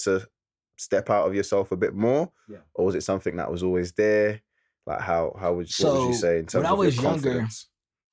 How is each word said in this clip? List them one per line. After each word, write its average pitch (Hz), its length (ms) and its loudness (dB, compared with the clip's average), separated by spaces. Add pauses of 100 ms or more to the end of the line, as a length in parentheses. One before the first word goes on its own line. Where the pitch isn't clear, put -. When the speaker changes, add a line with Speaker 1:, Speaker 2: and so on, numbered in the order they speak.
Speaker 1:
to 95 220 0 (500)
step - 320 -2
out 104 180 4
of 95 60 -2
yourself 98 380 0
a 95 60 -2
bit 95 180 -2
more? 127 360 0 (160)
Speaker 2:
Yeah. 101 120 -18 (160)
Speaker 1:
Or 92 100 0
was 92 100 0
it 78 80 -2
something 92 340 -4
that 69 140 -4
was 87 120 -4
always 90 300 0
there? 107 480 2 (440)
Like, - 160 -6
how, 85 380 -2
how 90 140 0
would, 87 160 -6 (100)
what 143 140 4
would 131 140 2
you 123 60 0
Speaker 3:
So, 117 140 -2
Speaker 1:
say 85 120 4
in 80 60 -6
terms 90 180 0
Speaker 3:
when - 20 0
I 170 60 2
Speaker 1:
of 190 60 2
your 196 80 4
Speaker 3:
was 147 160 4
younger, 143 300 0
Speaker 1:
confidence? 113 380 -4 (440)